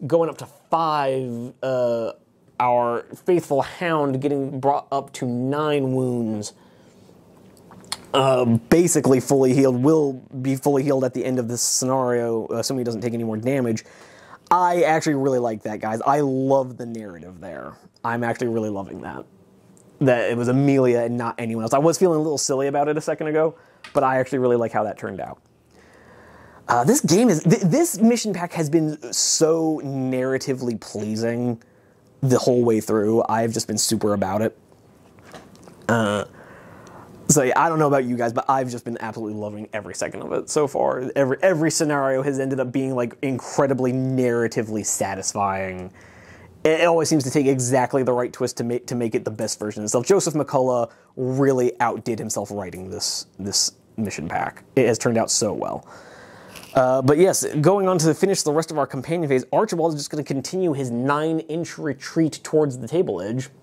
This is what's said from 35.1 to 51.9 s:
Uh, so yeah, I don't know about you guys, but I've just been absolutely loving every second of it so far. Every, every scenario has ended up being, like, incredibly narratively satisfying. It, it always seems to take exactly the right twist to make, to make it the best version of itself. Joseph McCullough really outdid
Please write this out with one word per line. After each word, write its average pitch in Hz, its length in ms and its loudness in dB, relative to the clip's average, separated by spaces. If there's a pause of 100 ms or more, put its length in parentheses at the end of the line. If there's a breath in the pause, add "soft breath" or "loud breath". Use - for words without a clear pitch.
Uh, 104 360 0 (1040 loud breath)
so 143 140 4
yeah, 127 140 2
I 156 120 4
don't 160 100 0
know 151 80 4
about 139 180 2
you 123 120 -2
guys, 117 160 -2
but 127 160 -2
I've 135 220 0
just 117 140 -10
been 117 160 -8
absolutely 110 380 -8
loving 104 340 -10
every 92 220 -10
second 90 280 -8
of - 100 -8
it - 180 -4
so 151 160 2
far. 135 480 -2
Every, 135 280 2
every 165 280 2
scenario 139 520 0
has 139 180 -2
ended 135 180 -2
up 127 140 -4
being, 135 240 -2
like, 120 260 -2
incredibly 131 680 0
narratively 120 920 0
satisfying. 95 1080 -4 (720 loud breath)
It, 156 160 4
it - 60 4
always 165 220 4
seems 151 140 2
to 127 80 -4
take 143 160 2
exactly 131 560 2
the 123 100 2
right 123 200 -2
twist - 240 -4
to 123 80 -4
make, 123 240 -4
to 127 80 -4
make 117 180 -2
it 110 100 -2
the 110 60 -4
best 107 300 -6
version 107 220 -6
of - 20 -6
itself. 120 220 0
Joseph 180 280 2
McCullough 127 560 0 (260 soft breath)
really 131 640 2
outdid 113 380 -2